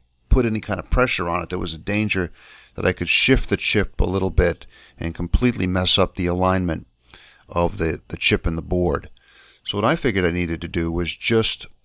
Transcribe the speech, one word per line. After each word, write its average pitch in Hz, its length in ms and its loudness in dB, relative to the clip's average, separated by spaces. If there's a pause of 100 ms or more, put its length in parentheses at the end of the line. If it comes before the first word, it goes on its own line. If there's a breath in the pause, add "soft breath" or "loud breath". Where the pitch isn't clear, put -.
(300)
put 127 160 6
any 110 160 -2
kind 95 180 -4
of - 120 -12
pressure 123 360 2
on 87 140 0
it, 85 80 -8
there 92 80 -4
was 90 160 -6
a 80 60 -12
danger 101 520 -2 (440 loud breath)
that 92 100 -2
I 92 80 4
could 85 160 -4
shift - 400 2
the 98 80 2
chip - 420 0
a 98 60 4
little 95 240 0
bit 87 380 0 (320 soft breath)
and 85 160 -4
completely 117 500 0
mess 92 320 2
up 92 180 2
the 90 120 -2
alignment 90 580 0 (640 loud breath)
of 87 300 -2
the, 82 300 -2
the - 80 -10
chip - 280 2
and 82 120 0
the 82 40 -4
board. 82 480 0 (540 soft breath)
So - 140 -6
what 101 80 0
I 143 100 2
figured 98 300 0
I 85 60 2
needed 82 300 -2
to 85 60 -6
do 82 240 -2
was 85 240 -2
just - 500 0 (200)